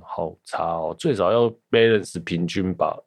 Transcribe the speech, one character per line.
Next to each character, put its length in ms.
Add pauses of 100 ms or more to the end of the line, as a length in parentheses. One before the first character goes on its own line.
好 400
差 300
哦。 260
最 160
少 160
要 180 (220)
balance 540
平 200
均 280
吧， 340